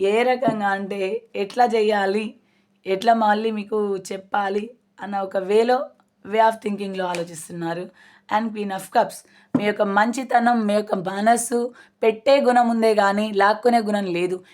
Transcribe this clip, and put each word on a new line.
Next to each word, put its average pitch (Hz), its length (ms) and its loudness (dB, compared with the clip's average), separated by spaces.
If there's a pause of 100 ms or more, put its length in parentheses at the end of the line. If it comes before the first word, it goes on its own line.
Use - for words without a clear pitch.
ఏ 208 220 2
రకంగా 247 460 0
అంటే, 196 540 -4 (140)
ఎట్లా 202 280 0
చేయాలి, 214 680 0 (520)
ఎట్లా 190 280 2
మళ్ళీ 220 360 0
మీకు 208 460 -4
చెప్పాలి 196 760 -6 (300)
అన్న 196 180 -8
ఒక 196 180 -6
వేలో, 226 500 0 (420)
way 220 200 4
of 220 140 0
థింకింగ్‌లో 196 440 -6
ఆలోచిస్తున్నారు. 170 840 -8 (480)
And 220 140 -2
Queen 208 180 -6
of 190 140 -8
Cups. - 320 0 (440)
మీ 202 60 0
యొక్క 208 180 0
మంచితనం, 233 840 2
మీ 208 80 0
యొక్క 208 200 -2
మనస్సు 226 800 0 (280)
పెట్టే 247 380 4
గుణం 240 280 4
ఉందే 226 260 2
కానీ 208 380 2
లాక్కునే 214 480 4
గుణం 208 240 -2
లేదు. 180 500 -2